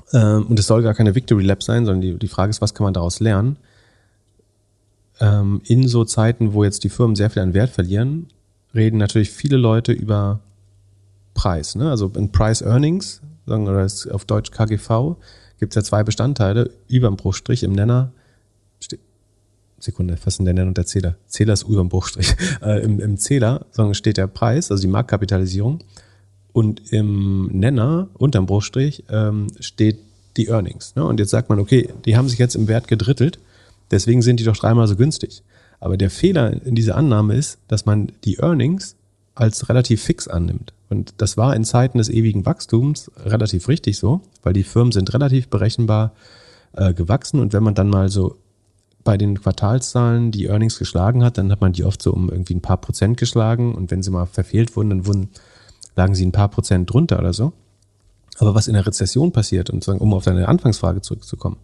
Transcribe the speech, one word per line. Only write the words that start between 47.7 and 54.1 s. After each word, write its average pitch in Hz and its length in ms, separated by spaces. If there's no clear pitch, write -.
dann 95 140
mal 95 180
so 95 300
bei 104 120
den 101 240
Quartalszahlen 117 920
die 98 140
Earnings 110 340
geschlagen 101 420
hat, 120 160
dann 95 140
hat 98 80
man 92 120
die 87 120
oft 95 180
so - 100
um 90 160
irgendwie 87 280
ein 90 40
paar - 180
Prozent - 380
geschlagen. 117 600
Und 90 160
wenn 95 100
sie 98 80